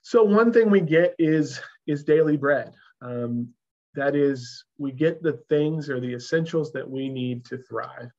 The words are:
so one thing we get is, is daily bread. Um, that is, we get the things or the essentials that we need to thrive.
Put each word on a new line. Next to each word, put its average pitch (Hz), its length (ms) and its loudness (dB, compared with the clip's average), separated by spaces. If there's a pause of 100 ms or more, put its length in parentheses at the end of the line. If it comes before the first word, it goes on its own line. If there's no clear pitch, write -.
so 233 200 4
one 214 300 6
thing 226 180 4
we 196 100 6
get 170 380 2
is, 156 420 0 (260)
is 147 180 -4
daily 156 320 4
bread. 139 360 -2 (300)
Um, 120 460 -6 (460)
that 143 200 -2
is, 139 500 -2 (140)
we 139 140 -6
get 160 300 -2
the 156 260 -2
things 151 420 -2
or 131 80 -4
the 123 160 -6
essentials 160 580 -2
that 131 160 -10
we 135 200 -6
need 127 380 -6
to 127 120 -10
thrive. 123 600 -12